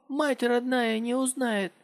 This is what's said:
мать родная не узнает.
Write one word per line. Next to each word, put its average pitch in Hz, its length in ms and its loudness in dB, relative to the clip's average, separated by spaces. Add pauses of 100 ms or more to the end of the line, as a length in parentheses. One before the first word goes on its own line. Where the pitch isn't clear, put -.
мать 277 360 0
родная 240 560 2
не 240 140 -2
узнает. 247 600 0 (100)